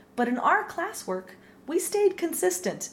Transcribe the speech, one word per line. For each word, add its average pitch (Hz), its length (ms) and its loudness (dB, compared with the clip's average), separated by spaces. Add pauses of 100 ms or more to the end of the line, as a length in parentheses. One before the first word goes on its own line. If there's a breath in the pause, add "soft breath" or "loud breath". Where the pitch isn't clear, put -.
(160 loud breath)
but 240 120 2
in 247 100 0
our 392 300 2
classwork, 254 600 -6 (360 loud breath)
we 330 140 0
stayed 403 380 2
consistent 349 760 -2